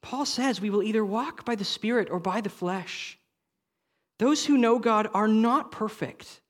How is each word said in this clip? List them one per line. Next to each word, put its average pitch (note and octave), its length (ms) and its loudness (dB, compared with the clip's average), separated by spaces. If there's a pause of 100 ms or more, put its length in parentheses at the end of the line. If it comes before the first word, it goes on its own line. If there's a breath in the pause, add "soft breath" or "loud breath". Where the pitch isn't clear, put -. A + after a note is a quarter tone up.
Paul C4 240 -4
says A#3+ 340 -2
we G#3 80 -2
will G3+ 140 2
either A3 200 0
walk A3 440 -4
by A#3+ 80 -2
the G3+ 100 -4
Spirit A3 460 -2
or F3+ 100 -4
by F#3+ 220 -2
the G3+ 80 -4
flesh. - 680 -8 (1000)
Those C#4+ 260 2
who C#4+ 140 4
know A#3+ 200 6
God G#3+ 360 2
are G#3 120 4
not A3+ 460 2
perfect - 760 -8